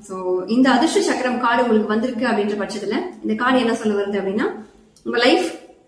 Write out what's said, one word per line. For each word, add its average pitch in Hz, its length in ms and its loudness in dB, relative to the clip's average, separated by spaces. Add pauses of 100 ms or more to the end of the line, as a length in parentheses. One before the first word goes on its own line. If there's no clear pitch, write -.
So, 196 160 -14 (300)
இந்த 262 240 4
அதிர்ஷ்ட 330 300 4
சக்கரம் 247 400 -2
கார்டு 247 220 2
உங்களுக்கு 214 260 2
வந்திருக்கு 226 380 -2
அப்படின்ற 208 320 0
பட்சத்துல 196 360 -6 (280)
இந்த 220 140 -2
கார்டு 254 220 2
என்ன 226 160 2
சொல்ல 214 200 -2
வருது 202 240 -2
அப்படின்னா, 196 280 -2 (600)
உங்க 117 120 -2
லைஃப் 269 280 4 (420)